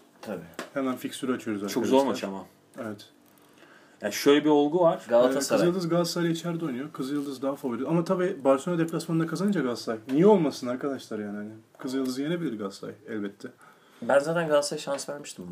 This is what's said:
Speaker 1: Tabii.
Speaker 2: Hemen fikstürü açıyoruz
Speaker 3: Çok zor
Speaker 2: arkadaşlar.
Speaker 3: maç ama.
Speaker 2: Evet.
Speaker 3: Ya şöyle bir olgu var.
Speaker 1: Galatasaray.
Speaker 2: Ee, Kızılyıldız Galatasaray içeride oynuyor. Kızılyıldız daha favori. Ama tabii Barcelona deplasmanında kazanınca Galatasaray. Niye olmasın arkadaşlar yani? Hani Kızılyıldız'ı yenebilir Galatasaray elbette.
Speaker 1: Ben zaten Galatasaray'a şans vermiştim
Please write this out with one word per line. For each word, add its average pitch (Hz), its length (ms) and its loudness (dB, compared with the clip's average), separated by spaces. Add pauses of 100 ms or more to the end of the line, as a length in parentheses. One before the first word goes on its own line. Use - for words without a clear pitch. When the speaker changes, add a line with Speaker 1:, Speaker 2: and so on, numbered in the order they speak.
(220)
Speaker 1:
Tabii. 92 180 -8 (340)
Speaker 2:
Hemen 131 220 -2
fikstürü 127 380 -4
açıyoruz 104 380 -4
Speaker 3:
Çok 113 140 0
zor 131 140 6
Speaker 2:
arkadaşlar. 107 300 0
Speaker 3:
maç 98 60 -8 (420)
ama. 120 100 -8
Speaker 2:
Evet. 104 180 -12 (960)
Speaker 3:
Ya 104 80 -2
şöyle 143 340 6
bir 151 60 4
olgu 147 300 4
var. 175 280 4
Speaker 1:
Galatasaray. 123 500 4
Speaker 2:
Ee, 101 60 4
Kızılyıldız 175 240 2
Galatasaray 170 420 0
içeride 165 340 -4
oynuyor. 139 280 -6
Kızılyıldız 139 500 -6
daha 139 140 -2
favori. 127 300 -4
Ama 170 180 2
tabii 180 400 -2
Barcelona 139 340 2
deplasmanında 165 480 -2
kazanınca 180 340 0
Galatasaray. 120 380 -4 (140)
Niye 160 140 6
olmasın 170 400 4
arkadaşlar 127 520 -6
yani? 104 180 -8
Hani 104 140 -10 (280)
Kızılyıldız'ı 131 440 -4
yenebilir 156 360 -4
Galatasaray 101 360 -10 (140)
elbette. 104 400 -8 (540)
Speaker 1:
Ben 123 160 2
zaten 165 300 0
Galatasaray'a 147 340 2
şans 139 260 -6
vermiştim 143 440 -12